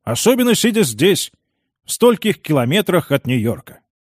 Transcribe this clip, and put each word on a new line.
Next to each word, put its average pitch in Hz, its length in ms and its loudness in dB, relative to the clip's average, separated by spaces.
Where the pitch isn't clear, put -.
особенно 233 520 0
сидя 220 280 0
здесь, 143 500 0
в - 80 -14
стольких 226 480 0
километрах 156 720 0
от 139 140 -2
Нью-Йорка". 117 540 -4